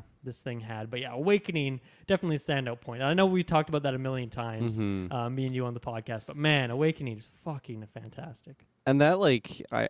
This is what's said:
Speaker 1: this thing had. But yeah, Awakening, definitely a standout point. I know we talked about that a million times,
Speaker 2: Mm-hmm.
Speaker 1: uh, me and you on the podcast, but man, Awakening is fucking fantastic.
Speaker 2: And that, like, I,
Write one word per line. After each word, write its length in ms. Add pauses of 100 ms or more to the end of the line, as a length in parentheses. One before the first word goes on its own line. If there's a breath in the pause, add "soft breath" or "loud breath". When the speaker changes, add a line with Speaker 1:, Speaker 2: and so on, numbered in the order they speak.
(260)
Speaker 1:
this 160
thing 180
had. 320
But 80
yeah, 140
Awakening, 680 (260 soft breath)
definitely 300
a 40
standout 420
point. 200
I 120
know 120
we 180
talked 260
about 140
that 100
a 40
million 320
times, 480
Speaker 2:
Mm-hmm. 360
Speaker 1:
uh, 160
me 160
and 100
you 100
on 80
the 60
podcast, 460
but 100
man, 340
Awakening 500
is 60 (200)
fucking 480
fantastic. 720 (200)
Speaker 2:
And 140
that, 200
like, 520
I, 180